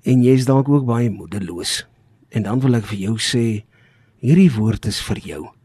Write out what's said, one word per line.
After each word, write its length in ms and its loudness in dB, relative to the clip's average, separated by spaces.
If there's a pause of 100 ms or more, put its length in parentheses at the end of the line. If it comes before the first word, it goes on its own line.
En 140 4
jy 160 6
is 80 2
dalk 240 2
ook 160 2
baie 260 0
moedeloos. 760 -8 (480)
En 80 0
dan 160 -2
wil 160 2
ek 100 -2
vir 120 -10
jou 200 -4
sê, 460 -2 (560)
hierdie 320 4
woord 340 -2
is 140 -4
vir 240 -6
jou. 240 -14 (180)